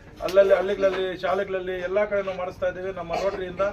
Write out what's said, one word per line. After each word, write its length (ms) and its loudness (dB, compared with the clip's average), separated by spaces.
ಅಲ್ಲಲ್ಲಿ 320 6
ಹಳ್ಳಿಗಳಲ್ಲಿ 680 0
ಶಾಲೆಗಳಲ್ಲಿ 600 -2
ಎಲ್ಲ 240 0
ಕಡೆನೂ 340 -2
ಮಾಡಿಸ್ತಾ 280 -4
ಇದ್ದೀವಿ 260 -4
ನಮ್ಮ 220 -6
ರೋಟರಿಯಿಂದ. 460 -4